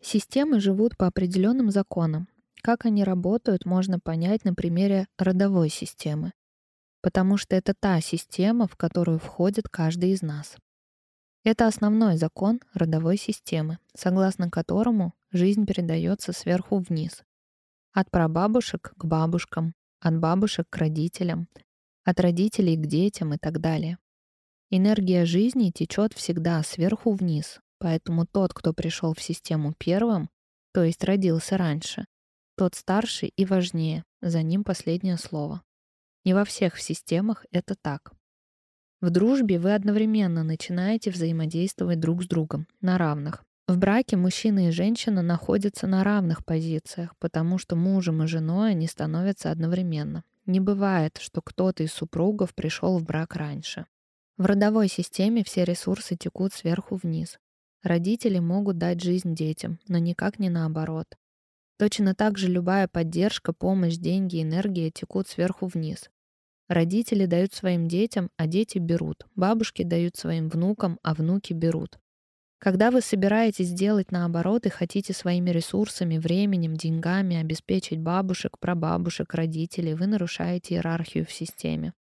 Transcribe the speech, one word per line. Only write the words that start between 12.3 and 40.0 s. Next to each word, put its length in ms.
родовой 420
системы, 600
согласно 560
которому 640
жизнь 340
передаётся 720
сверху 460
вниз. 420
От 180
прабабушек 840
к 120
бабушкам, 680
от 180
бабушек 500
к 80
родителям, 720
от 140
родителей 580
к 80
детям 480
и 60
так 220
далее. 360
Энергия 540
жизни 460
течёт 440
всегда 500
сверху 480
вниз, 480
поэтому 480
тот, 260
кто 200
пришёл 420
в 80
систему 560
первым, 500
то 100
есть 220
родился 520
раньше, 480
тот 180
старше 520
и 180
важнее, 580
за 220
ним 220
последнее 520
слово. 460
Не 100
во 100
всех 360
системах 720
это 280
так. 320
В 100
дружбе 500
вы 120
одновременно 720